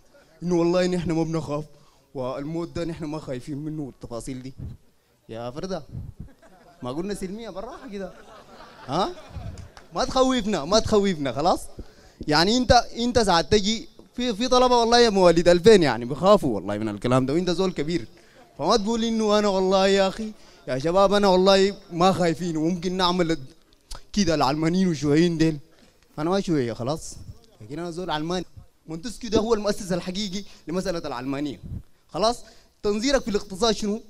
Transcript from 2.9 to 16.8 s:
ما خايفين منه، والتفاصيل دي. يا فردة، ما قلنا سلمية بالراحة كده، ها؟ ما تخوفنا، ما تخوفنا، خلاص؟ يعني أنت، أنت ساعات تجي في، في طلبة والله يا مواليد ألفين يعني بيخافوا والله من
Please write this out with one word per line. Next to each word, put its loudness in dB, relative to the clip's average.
ما -8
خايفين -10
منه، -8
والتفاصيل -12
دي. -16
يا -10
فردة، -8
ما -8
قلنا -6
سلمية -10
بالراحة -14
كده، -10
ها؟ -2
ما -2
تخوفنا، 0
ما 2
تخوفنا، 0
خلاص؟ 0
يعني 4
أنت، 2
أنت 2
ساعات 2
تجي 0
في، -4
في -2
طلبة 6
والله 4
يا 6
مواليد 6
ألفين 8
يعني 0
بيخافوا 4
والله -4
من -2